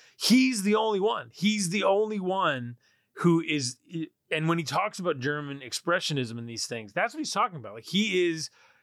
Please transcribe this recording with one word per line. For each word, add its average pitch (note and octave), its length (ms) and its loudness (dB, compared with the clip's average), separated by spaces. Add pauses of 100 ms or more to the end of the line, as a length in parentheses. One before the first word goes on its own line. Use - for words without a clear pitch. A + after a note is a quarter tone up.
(160)
He's B3+ 460 4
the G#3 140 4
only A3 240 2
one. B2 340 -2
He's G3+ 360 0
the F#3+ 160 0
only G#3 340 2
one D#3+ 560 -2 (400)
who E3+ 260 4
is, D3+ 360 -4 (520)
and D#3+ 180 0
when E3 120 2
he E3 40 -4
talks E3+ 360 -2
about E3+ 180 -2
German C#3+ 480 -6
expressionism C3+ 720 -2
and A#2 100 -10
these A2+ 200 -8
things, A2 260 -8
that's A3 220 0
what D#4+ 40 -8
he's C#4+ 120 -6
talking G3+ 260 -2
about. G#2+ 160 -12
Like, A2+ 120 -16
he F#3 440 2
is D#3+ 220 -6 (320)